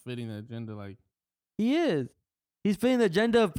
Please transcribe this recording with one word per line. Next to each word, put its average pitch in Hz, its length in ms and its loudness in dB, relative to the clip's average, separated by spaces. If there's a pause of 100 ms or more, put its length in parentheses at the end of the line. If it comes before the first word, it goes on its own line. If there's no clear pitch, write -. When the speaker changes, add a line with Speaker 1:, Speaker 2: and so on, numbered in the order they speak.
Speaker 1:
fitting 120 240 -8
the 107 100 -8
agenda. 113 380 -10
Like, 101 220 -12 (580)
Speaker 2:
He 233 200 2
is. 185 320 0 (560)
He's 196 120 2
fitting 254 220 2
the 233 60 4
agenda 220 400 4
of, 165 140 0